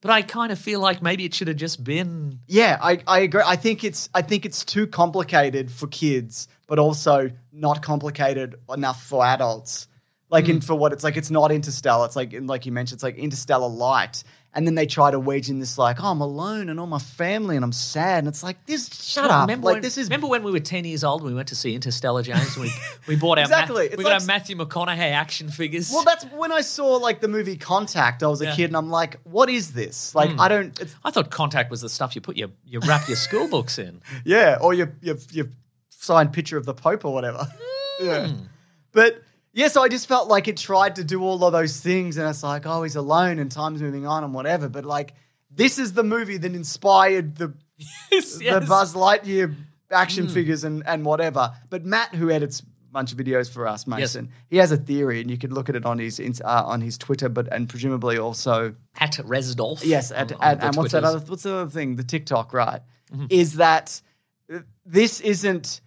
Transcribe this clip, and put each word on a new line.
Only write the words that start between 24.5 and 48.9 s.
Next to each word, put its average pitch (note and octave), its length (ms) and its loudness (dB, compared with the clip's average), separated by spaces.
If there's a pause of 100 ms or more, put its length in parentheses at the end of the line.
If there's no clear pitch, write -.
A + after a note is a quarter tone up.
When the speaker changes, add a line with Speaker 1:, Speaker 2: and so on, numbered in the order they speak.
Speaker 1:
McConaughey E3+ 560 -2
action D3+ 380 -4
figures. D#3+ 420 -6
Speaker 2:
Well, D4+ 120 0
that's E4 220 4
when D4 260 -6
I D#4+ 100 2
saw, C#4 360 0
like, A#3+ 240 0
the A3 60 -2
movie G3+ 300 -4
Contact. D#3+ 680 0
I D3+ 40 4
was D3 140 0
a D#3 40 -2
Speaker 1:
Yeah. D3+ 100 -2
Speaker 2:
kid E3+ 100 2
and E3 120 -2
I'm D#3+ 120 -2
like, E3 340 -2
"What A#3 280 2
is F#3+ 220 -4
this?" A2+ 420 -6
Like, D#3 160 4
Speaker 1:
Mm. D3+ 80 -4
Speaker 2:
I F#3 80 8
don't, G3 320 0
it's F3+ 160 -12 (100)
Speaker 1:
I - 60 -2
thought E3+ 180 0
Contact C#3+ 400 -2
was A#2+ 120 -8
the A#2 80 -10
stuff C3 260 -6
you A#2 60 -10
put - 140 -10
your, G#2 140 -8 (160)
you A#2+ 140 -10
wrap D3 280 2
your B2 100 -4
school - 300 -2
books B2+ 300 -2
in. F2 240 -12 (120)
Speaker 2:
<laughs> B2+ 120 -12
Yeah, F3 340 6
or F3 140 4
your, E3+ 280 -2
your, D#3+ 160 -6 (140)
your D#3 140 -4 (440)
signed D#3 440 4
picture D#3 240 -4
of C#3 80 -6
the C3+ 80 -6
Pope F3+ 320 0
or C#3+ 80 -2
whatever. B2 340 -4 (260)
<laughs> - 280 -8
Yeah. F3 280 -2
Speaker 1:
Mm. A#2 180 -8 (460)
Speaker 2:
But, A3+ 280 6 (300)
yeah, C4+ 160 2
so C#4+ 140 6
I B3+ 80 6
just B3 180 -4
felt B3+ 220 2
like G#3 180 6
it G3+ 100 -4
tried F#3+ 400 2
to F#3 60 -6
do F3+ 200 -4
all F#3 200 0
of F3 80 6
those D#3+ 300 0
things, F3+ 360 -2
and D#3 120 -2
it's D3+ 140 -8
like, C#3+ 240 -4
"Oh, E3 160 -4
he's D#3 120 -6
alone D#3+ 440 2
and C3+ 120 -4
time's D3+ 300 -6
moving C#3 240 -6
on D#3 180 -2
and C#3 80 -8
whatever." C#3+ 380 -2
But, C#3 160 -10
like, C#3+ 300 -6 (340)
this A#3 300 2
is A#3+ 140 -4
the A3+ 100 2
movie G#3+ 340 -2
that F3+ 160 -6
inspired F#3+ 840 4
the, D#3 180 -6 (240)
Speaker 1:
<laughs> - 340 -6
Yes, F#4 260 2
Speaker 2:
the A3 80 -6
Speaker 1:
yes. F#3+ 240 2
Speaker 2:
Buzz F#3+ 240 6